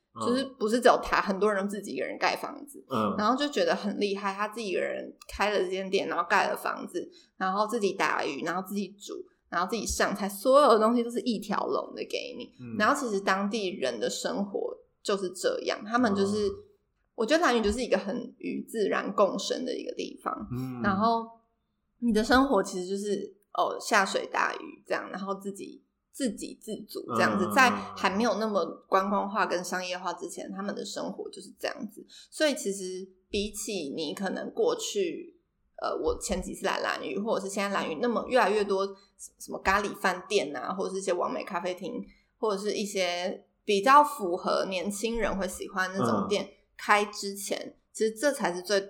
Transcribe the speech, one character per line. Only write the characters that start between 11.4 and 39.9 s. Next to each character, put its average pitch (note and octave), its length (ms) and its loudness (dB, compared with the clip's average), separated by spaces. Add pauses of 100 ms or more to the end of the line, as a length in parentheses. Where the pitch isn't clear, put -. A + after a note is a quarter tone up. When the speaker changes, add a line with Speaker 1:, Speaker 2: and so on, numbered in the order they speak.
Speaker 2:
龙 - 280 -2
的 G#2 100 -8
给 - 340 -6
你。 - 220 -14
Speaker 1:
嗯。 A#2+ 180 -10
Speaker 2:
然 G#3+ 80 4
后 C4 120 6
其 C4 120 -4
实 G3 100 0
当 G3 280 0
地 G#3 280 -2
人 A#2+ 220 -2
的 B2 100 0
生 F#3 360 -2
活 - 320 -4 (260)
就 G#3 140 0
是 F#3+ 140 -2
这 - 340 -2
样， - 200 -2
他 A3 140 0
们 A#3 160 4
就 G3 120 4
是， G#3 220 0
Speaker 1:
嗯。 G3 40 -2 (640)
Speaker 2:
我 A#3 80 0
觉 C4 120 6
得 E4+ 60 4
兰 B3+ 160 6
屿 A3 40 2
就 G3+ 100 2
是 B3 100 -2
一 A3 60 -2
个 - 80 4
很 - 420 -4
与 D#3+ 300 -6
自 G#3 200 0
然 C2 260 0
共 G3 240 4
生 - 260 -4
的 - 100 -4
一 - 100 -8
个 - 100 -8
地 - 280 -8
方。 - 120 -4 (160)
Speaker 1:
嗯。 B2 320 -6
Speaker 2:
然 G3 140 2
后 A3+ 320 2 (720)
你 A#3+ 120 2
的 G#3+ 140 4
生 C4+ 240 6
活 G3+ 140 6
其 F#3+ 180 -4
实 F3+ 80 -4
就 G3 80 -2
是， G3+ 380 -2 (180)
哦， D#3 260 0
下 G#3 260 4
水 G3 220 -2
打 - 280 0
鱼 - 320 -14
这 F#3 80 -2
样， G#2 160 -4
然 F#3+ 80 -8
后 G3 160 -6
自 G3 160 -8
己， - 320 -12 (300)
自 C4+ 160 -2
给 - 320 -8
自 G#3+ 220 -8
足 - 320 -10
这 A3+ 80 4
样 G#3 160 2
子。 - 80 2
Speaker 1:
嗯。 - 80 -2
Speaker 2:
在 C4 160 8
还 - 400 -2
没 G3 120 0
有 A#3 120 2
那 G#3+ 120 0
么 F#3+ 200 0 (200)
观 G3 220 2
光 G3+ 220 0
化 G3+ 160 0
跟 F3 180 0
商 F#3 180 -4
业 F3+ 140 -4
化 F3+ 160 -4
之 F3+ 160 -8
前， G3 240 -10
他 F#3+ 100 -8
们 G3+ 120 -4
的 - 100 -6
生 D#3+ 260 -6
活 - 200 -8
就 - 100 -16
是 - 180 -16
这 - 80 -4
样 - 240 -6
子。 - 140 -18 (260)
所 - 160 2
以 C#4 80 4
其 - 160 -4
实 F#3+ 380 -6 (220)
比 G#3 200 -2
起 F#3 460 -6
你 D#3 160 -4
可 G3 180 -4
能 - 200 -6
过 D#3 260 2
去， - 640 -4 (400)
呃， - 160 -2
我 - 240 0
前 F#3+ 220 -4
几 - 120 -10
次 - 120 -4
来 - 140 -2
兰 E2+ 220 -2
屿， - 160 -6
或 G3+ 200 0
者 G3 80 -4
是 F#3+ 40 -8
现 G3+ 140 -2
在 G3+ 100 -2
兰 E3 160 -2
屿 D#3+ 120 -6
那 A#3+ 80 2
么 G#3 180 -2
越 B3+ 100 4
来 G3+ 120 6
越 G#3+ 120 4
多 G3 240 0 (520)
什 - 120 -14
么 - 100 -8
咖 G3 200 4
喱 G#3 160 -4